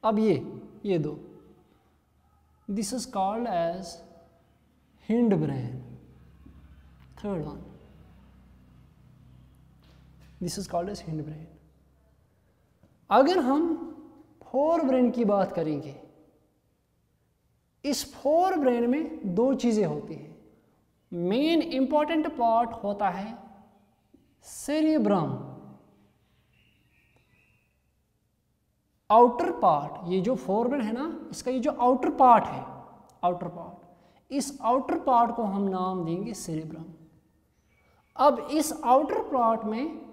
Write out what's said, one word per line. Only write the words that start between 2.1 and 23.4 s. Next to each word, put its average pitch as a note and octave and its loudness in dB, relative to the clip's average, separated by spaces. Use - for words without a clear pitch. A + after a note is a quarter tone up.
this G3+ -4
is B3+ -6
called G#3 -4
as F3 -4
hindbrain, D3+ 0
third F#3+ -6
one, D3 -14
this F3 -6
is G3 -8
called F3 -4
as G3+ -10
hindbrain। D#3 -10
अगर C#4 6
हम C#4 2
forebrain C4 2
की A#3 -2
बात G3 2
करेंगे, D3 -4
इस C#4 -2
फोरब्रेन D4 2
में C4 -4
दो B3 2
चीज़ें G#3+ 2
होती D3+ -6
हैं। - -18
मेन B3 2
इंपॉर्टेंट D4+ 0
पार्ट A#3 2
होता G3+ -2
है G3 -8